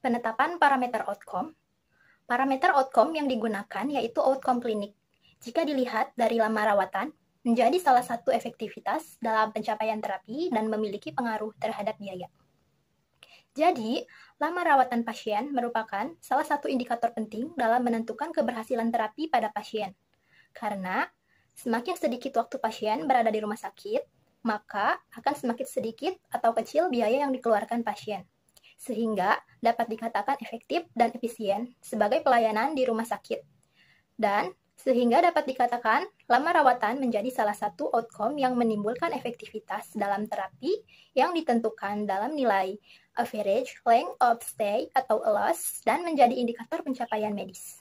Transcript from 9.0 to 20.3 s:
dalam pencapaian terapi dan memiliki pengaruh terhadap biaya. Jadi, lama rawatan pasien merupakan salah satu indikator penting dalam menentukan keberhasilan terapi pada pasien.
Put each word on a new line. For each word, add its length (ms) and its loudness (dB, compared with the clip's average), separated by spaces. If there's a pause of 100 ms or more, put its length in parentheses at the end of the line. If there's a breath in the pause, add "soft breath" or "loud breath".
dalam 320 0
pencapaian 480 -4
terapi 540 -6
dan 180 0
memiliki 400 -4
pengaruh 480 -4
terhadap 400 -6
biaya. 320 -12 (1300 loud breath)
Jadi, 480 2 (340 loud breath)
lama 240 -2
rawatan 400 4
pasien 480 -4
merupakan 640 -4 (100)
salah 240 0
satu 240 -2
indikator 400 -2
penting 480 -6
dalam 240 2
menentukan 480 -2
keberhasilan 640 -2
terapi 320 -2
pada 240 0
pasien. 460 -8 (580 soft breath)